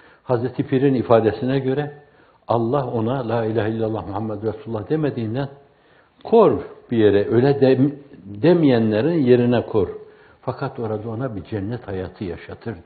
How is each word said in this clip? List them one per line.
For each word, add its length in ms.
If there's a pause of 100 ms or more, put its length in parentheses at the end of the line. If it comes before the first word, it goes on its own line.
(240)
Hazreti 400
Pir'in 300
ifadesine 640
göre 320 (560)
Allah 400
ona 420
"La 160
ilahe 260
illallah 360
Muhammed 360
Resulullah" 460
demediğinden, 600 (760)
"Kor 380 (300)
bir 60
yere, 300
öyle 340
dem-, 340 (300)
demeyenlerin 920
yerine 460
kor. 220 (540)
Fakat 380
orada 300
ona 260
bir 80
cennet 440
hayatı 360
yaşatır." 520 (100)